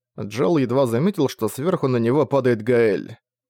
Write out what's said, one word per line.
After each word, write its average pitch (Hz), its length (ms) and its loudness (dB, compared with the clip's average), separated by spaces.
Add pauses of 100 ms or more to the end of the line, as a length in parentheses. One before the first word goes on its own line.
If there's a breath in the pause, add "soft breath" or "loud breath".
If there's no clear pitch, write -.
(180)
Джел 123 400 -2
едва 131 280 2
заметил, 131 420 0
что 110 220 -4
сверху 139 400 -2
на 123 80 0
него 123 280 2
падает 123 360 0
Гаэль. 113 560 0 (320)